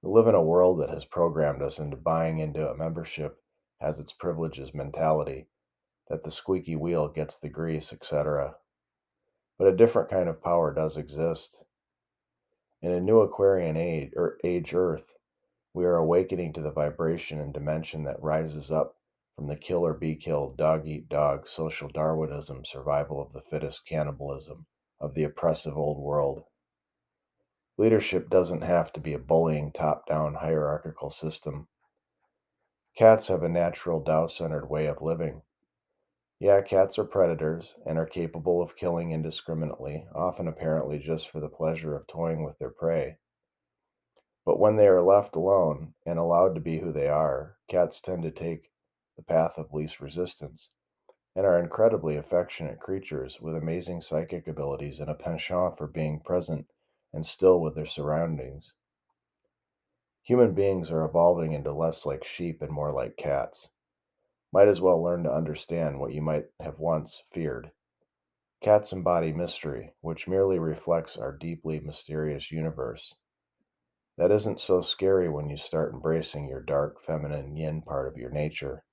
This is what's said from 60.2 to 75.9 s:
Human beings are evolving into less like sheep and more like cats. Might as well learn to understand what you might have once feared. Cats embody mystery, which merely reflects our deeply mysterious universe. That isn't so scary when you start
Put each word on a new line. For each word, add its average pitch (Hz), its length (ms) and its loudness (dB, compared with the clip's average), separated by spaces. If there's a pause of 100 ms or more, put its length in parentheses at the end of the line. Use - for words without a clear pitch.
Human 123 300 6
beings 92 380 0
are 80 120 2
evolving 82 500 4
into 71 200 -6
less 80 320 -2
like 71 180 -6
sheep 85 380 -8
and 73 100 -8
more 73 200 -4
like 64 260 -6
cats. - 520 -6 (840)
Might 101 140 10
as 95 140 6
well 90 200 6
learn 87 220 0
to 67 100 0
understand 76 680 -2
what 67 140 -6
you 76 80 -6
might 76 240 -2 (140)
have 73 180 -10
once 78 540 -2
feared. 73 400 -6 (880)
Cats 104 300 6
embody 85 400 2
mystery, 78 720 -6
which 80 260 -8
merely 95 320 2
reflects 82 580 -2
our 65 140 -8
deeply 78 480 -8
mysterious 73 720 -8
universe. 78 640 -6 (1000)
That 85 120 4
isn't 104 300 2
so 92 220 2
scary 95 480 2
when 73 200 -4
you 71 80 -8
start 78 360 -4